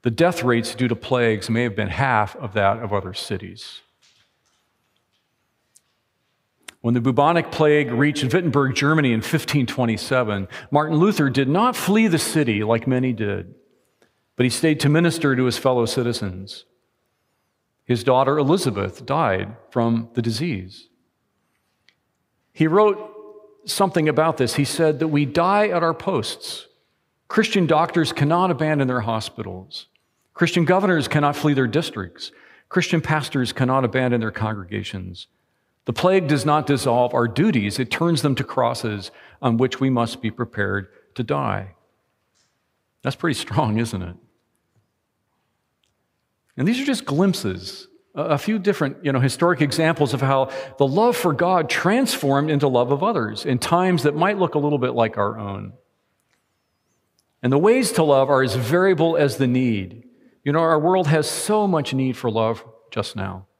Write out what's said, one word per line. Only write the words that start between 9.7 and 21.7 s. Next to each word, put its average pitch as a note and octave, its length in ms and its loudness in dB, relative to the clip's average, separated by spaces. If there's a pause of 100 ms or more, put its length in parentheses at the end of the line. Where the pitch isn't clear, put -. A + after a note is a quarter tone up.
Martin D3+ 280 2
Luther D#3+ 340 2
did C3 180 0
not G#3+ 260 2
flee G#3 320 2
the E3 120 2
city A#2 440 0
like A2+ 240 0
many B2+ 240 0
did, G2+ 440 -6 (800)
but B2+ 80 2
he B2+ 80 4
stayed D#3 300 2
to C#3+ 80 4
minister D#3 460 2
to B2+ 100 2
his B2 120 0
fellow B2 300 2
citizens. G#2 800 -6 (1160)
His A#2+ 200 -2
daughter C3+ 340 4
Elizabeth C3 680 0
died A2+ 500 -2 (160)
from A#2 420 0
the B2 80 -2
disease. A2+ 680 -6 (1700)